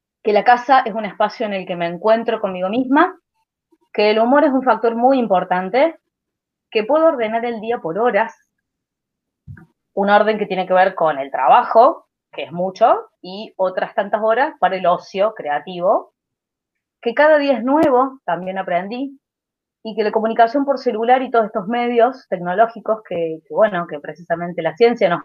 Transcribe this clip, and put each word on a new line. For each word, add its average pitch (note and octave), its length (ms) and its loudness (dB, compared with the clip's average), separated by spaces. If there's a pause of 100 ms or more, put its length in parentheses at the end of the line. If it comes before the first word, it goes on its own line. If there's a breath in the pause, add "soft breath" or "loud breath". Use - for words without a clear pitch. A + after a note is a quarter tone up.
(220)
Que G#3 120 0
la G3+ 100 2
casa B3 380 4
es A3+ 120 -6
un A3 120 -6
espacio G#3 400 -2
en G3+ 80 -6
el F#3 120 -6
que F3 120 -8
me E3+ 100 -4
encuentro A3 540 0
conmigo F#3 260 -4
misma, C4 500 0 (760)
que G#3+ 180 2
el A3 80 0
humor C4+ 240 4
es D4 80 2
un C4 120 0
factor A3+ 320 0
muy B3+ 220 2
importante, F#3+ 800 0 (720)
que G#3+ 140 -2
puedo D#4 240 2
ordenar A#3 380 -2
el A#3 160 -6
día A3+ 180 -4
por E3 180 -6
horas, G#3+ 380 0 (1600)
un G3 160 -2
orden G#3 280 4
que G3+ 80 -4
tiene F#3 220 -6
que F#3 60 0
ver F#3+ 200 4
con D#3 240 0
el C3+ 140 -8
trabajo, A3+ 760 4 (240)
que D3 120 -12
es C3 80 -12
mucho, A3 580 0 (120)
y G3 360 -14
otras F#3 380 -4
tantas G#3 260 -2
horas A#3+ 380 0
para F#3 160 0
el F#3 100 -6
ocio F#3+ 480 0
creativo, F3 800 -4 (880)
que A#3 120 -6
cada D4 240 4
día C#4 200 0
es G#3+ 60 -8
nuevo, C4+ 600 2
también F#3 320 -6
aprendí, G3+ 600 -6 (640)
y A3 120 -12
que G#3+ 80 -2
la G#3 80 -2
comunicación A3+ 540 0
por C4+ 120 -2
celular A#3+ 440 0
y C4 100 -6
todos A3 140 2
estos G3+ 220 -8
medios A#3+ 600 0
tecnológicos G3 800 -2
que, E3 400 -6
que, D#3 60 -14
bueno, F3+ 340 0
que D3+ 120 -10
precisamente E3+ 600 -8
la D#3+ 140 -4
ciencia A#3 340 2
nos E3+ 160 -2